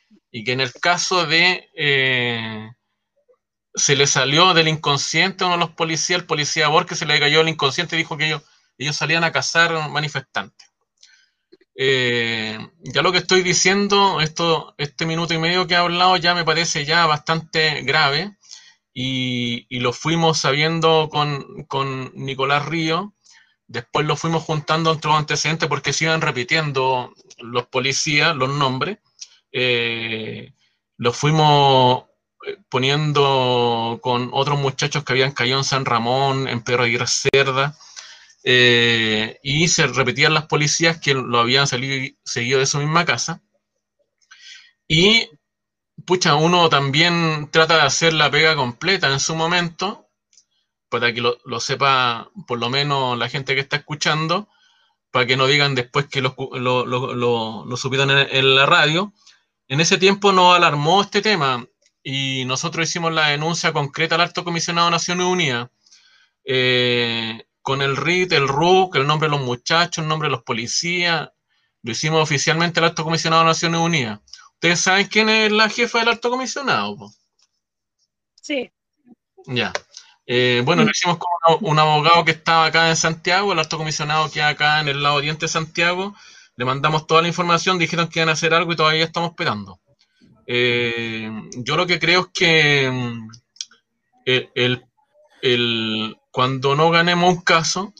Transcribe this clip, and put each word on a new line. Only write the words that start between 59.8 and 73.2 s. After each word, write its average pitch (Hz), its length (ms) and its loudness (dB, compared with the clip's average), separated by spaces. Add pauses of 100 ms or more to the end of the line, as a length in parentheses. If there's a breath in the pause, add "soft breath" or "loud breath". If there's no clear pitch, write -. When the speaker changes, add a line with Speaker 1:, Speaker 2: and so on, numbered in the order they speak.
Speaker 1:
ese 170 160 2
tiempo 202 340 4
nos 180 240 6
alarmó 165 460 4
este 202 200 -2
tema 139 460 0 (340)
y 135 440 -4
nosotros 160 420 -4
hicimos 165 240 -4
la 156 160 0
denuncia 156 460 -2
concreta 156 420 -2
al 165 60 2
Alto 175 240 -4
Comisionado 170 420 -2
de 165 40 2
Naciones 175 360 -2
Unidas, 143 420 -2 (760 soft breath)
eh, 120 960 0 (180)
con 139 200 -4
el 139 160 -2
rit, 180 340 -2
el 139 160 2
ruc, 180 480 2
el - 100 2
nombre 151 220 0
de 147 80 0
los 135 100 -4
muchachos, 165 560 -2
el 156 60 -4
nombre 156 200 -2
de - 40 -4
los - 120 -4
policías, 165 840 -4 (560)
lo 117 80 -6
hicimos 156 320 0
oficialmente 160 560 0
al 165 60 4
Alto 165 180 -2
Comisionado 165 380 0